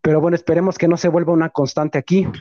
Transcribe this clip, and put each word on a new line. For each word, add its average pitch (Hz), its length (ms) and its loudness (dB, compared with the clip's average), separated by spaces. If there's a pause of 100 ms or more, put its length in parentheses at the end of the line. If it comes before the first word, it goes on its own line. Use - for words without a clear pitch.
Pero 156 200 2
bueno, 170 160 0
esperemos 170 420 -2
que 170 80 0
no 170 100 2
se 175 120 -2
vuelva 170 240 0
una 165 180 0
constante 151 480 -2
aquí. 175 300 0 (120)